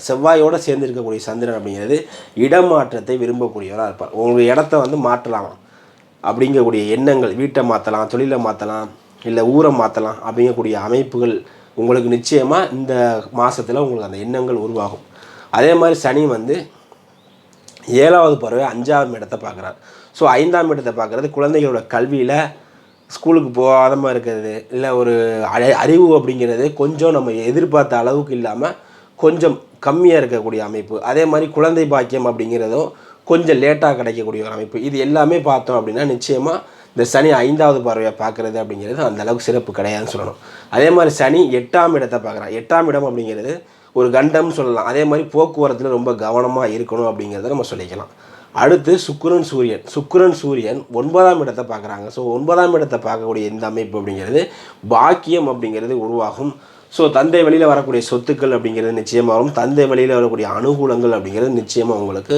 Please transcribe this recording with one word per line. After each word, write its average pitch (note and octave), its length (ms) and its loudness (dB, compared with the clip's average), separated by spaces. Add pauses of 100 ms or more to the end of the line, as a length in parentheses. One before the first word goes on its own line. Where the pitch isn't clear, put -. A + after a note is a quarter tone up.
செவ்வாயோட D#3 580 4
சேர்ந்து C#3 220 -2
இருக்கக்கூடிய A2+ 400 -6
சந்திரன் A#2 320 -4
அப்படிங்கிறது G#2 380 -4 (480)
இடமாற்றத்தை C#3 760 2
விரும்பக்கூடியவரா A2 680 -6
இருப்பார். F#2 300 -12
உங்களுடைய A#2+ 340 4
இடத்த D3+ 300 2
வந்து C#3 220 -2
மாற்றலாம் A#2+ 460 -4 (800)
அப்படிங்கக்கூடிய A#2+ 520 2 (120)
எண்ணங்கள், B2+ 460 2
வீட்டை C#3 300 0
மாத்தலாம், G#2+ 420 -2
தொழிலை C3 340 -2
மாத்தலாம், G#2+ 420 -6 (420)
இல்ல A2+ 140 2 (120)
ஊரை D3+ 140 6 (100)
மாத்தலாம் A2 380 -2 (100)
அப்படிங்கக்கூடிய A2+ 580 0
அமைப்புகள் B2 480 -2 (480)
உங்களுக்கு A#2+ 340 2
நிச்சயமா C3+ 420 0 (200)
இந்த C3 160 -4 (460)
மாசத்துல B2 440 -2
உங்களுக்கு A#2 260 -4
அந்த F#2+ 160 -12
எண்ணங்கள் B2 380 -4
உருவாகும். A2 400 -6 (540)
அதே D3 140 6 (100)
மாதிரி E3 240 4
சனி C#3+ 180 2 (100)
வந்து A#2 220 -4 (1500)
ஏழாவது E3 400 6
பார்வை B2 260 -2
அஞ்சாம் B2+ 480 -2
இடத்தை G#2+ 260 -10
பார்க்குறார். F#2 320 -14 (400)
So, D#3+ 80 4 (140)
ஐந்தாம் E3 360 2
இடத்தை B2 260 -6
பார்க்குறது B2 360 -6
குழந்தைகளோட C#3+ 440 0 (120)
கல்வியில B2+ 400 0 (800)
ஸ்கூலுக்கு D#3+ 420 2
போகாம C3 560 4
இருக்கிறது, A2 400 -4 (220)
இல்ல C3 240 -4
ஒரு A#2+ 160 2 (400)
அறி-, B2 260 2
அறிவு E3 260 6 (120)
அப்படிங்கிறது B2+ 480 -2 (120)
கொஞ்சம் D3+ 380 0
நம்ம B2+ 160 -2 (180)
எதிர்பார்த்த C#3 520 2
அளவுக்கு C#3+ 340 -2
இல்லாம A#2+ 340 -4 (520)
கொஞ்சம் D#3 340 2 (300)
கம்மியா E3 340 6
இருக்கக்கூடிய A2+ 480 -2
அமைப்பு. G#2+ 260 -8 (160)
அதே D3+ 220 2
மாதிரி D#3 240 0
குழந்தை D#3+ 360 2
பாக்கியம் B2+ 380 0
அப்படிங்கிறதும் A2+ 580 -4 (420)
கொஞ்சம் D#3+ 340 4
லேட்டா D3 340 4
கிடைக்கக்கூடிய A2 480 -6
ஒரு A2 100 -10
அமைப்பு. A2 320 -8
இது C#3 80 -4 (100)
எல்லாமே D#3 340 2 (100)
பார்த்தோம் B2+ 300 0
அப்படின்னா, A2 340 -4
நிச்சயமா C3+ 400 -2 (400)
இந்த A#2+ 180 0
சனி D3 200 4 (100)
ஐந்தாவது C#3+ 460 2
பார்வையா A2 260 -2 (100)
பார்க்கறது A2 400 -6
அப்படிங்கிறது G#2+ 460 -6
அந்த G#2 160 -6
அளவுக்கு A#2+ 240 -4
சிறப்பு A2 300 -2
கிடையாதுன்னு G#2+ 360 -4
சொல்லணும். G2 240 -10 (380)
அதே D3 180 6
மாதிரி D#3+ 240 4
சனி D3 220 4 (180)
எட்டாம் E3+ 400 2
இடத்தை A#2 260 -4
பார்க்குறான். G#2+ 360 -10
எட்டாம் E3 300 0
இடம் C#3 180 -2
அப்படிங்கிறது A#2 440 -6 (460)
ஒரு B2 180 4
கண்டம்னு D#3 440 0
சொல்லலாம். A#2 320 -2
அதே D3 180 0
மாதிரி D3 140 -2 (100)
போக்குவரத்துல C#3 600 0
ரொம்ப B2 140 -2 (140)
கவனமா B2+ 400 0 (120)
இருக்கணும் A2+ 340 -2
அப்படிங்கிறத G#2 440 -8
நம்ம B2 180 -6
சொல்லிக்கலாம். F#2 380 -12 (480)
அடுத்து D3 320 4 (120)
சுக்கிரன் E3 460 -2
சூரியன். B2 420 -2
சுக்கிரன் F3+ 480 2
சூரியன் C3 400 -4 (180)
ஒன்பதாம் F3 440 4
இடத்தை B2 260 -6
பார்க்குறாங்க. G#2 460 -12
So, C3 80 -8 (120)
ஒன்பதாம் F3 440 2
இடத்தை C3 260 -2
பார்க்கக்கூடிய A2+ 480 -4
இந்த A2 180 -8
அமைப்பு G#2+ 280 -6
அப்படிங்கிறது G2+ 420 -2 (520)
பாக்கியம் D#3+ 600 2
அப்படிங்கிறது A#2 420 -6 (100)
உருவாகும். A#2 460 -4 (460)
So, E3 60 2 (140)
தந்தை E3 300 4
வழியில D#3+ 240 6
வரக்கூடிய C3+ 380 0
சொத்துக்கள் C3 480 -2
அப்படிங்கிறது A2+ 420 -2
நிச்சயமா A#2 380 0
வரும். C#3+ 240 2
தந்தை C#3 320 2
வழியில C3 260 2
வரக்கூடிய A2 300 0 (100)
அனுகூலங்கள் B2 600 0
அப்படிங்கிறது G#2 420 -2
நிச்சயமா A2+ 400 -2
உங்களுக்கு G2 380 -4